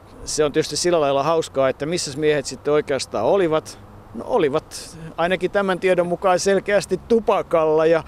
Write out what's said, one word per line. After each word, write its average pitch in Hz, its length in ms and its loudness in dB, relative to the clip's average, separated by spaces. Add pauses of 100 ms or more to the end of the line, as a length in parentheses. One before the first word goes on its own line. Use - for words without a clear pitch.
(260)
se 151 200 0
on 139 60 -2
tietysti 147 260 -2
sillä 175 240 2
lailla 139 220 2
hauskaa, 151 460 0
että 143 160 -4
missäs 156 320 -6
miehet 151 280 0
sitten 143 280 -4
oikeastaan 131 520 -2
olivat. 160 540 0 (360)
No, 226 120 -10
olivat 156 680 -2 (200)
ainakin 175 340 0
tämän 190 280 0
tiedon 180 280 2
mukaan 180 320 0
selkeästi 190 680 0
tupakalla, 160 800 2
ja, 160 220 4